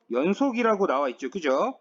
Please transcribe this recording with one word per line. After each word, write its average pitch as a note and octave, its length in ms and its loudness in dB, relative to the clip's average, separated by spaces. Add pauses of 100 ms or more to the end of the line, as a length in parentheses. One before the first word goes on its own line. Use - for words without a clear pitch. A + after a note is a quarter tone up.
(120)
연속이라고 G3+ 760 0
나와 C#3 220 0
있죠. F3+ 200 -8
그죠? F3 520 -2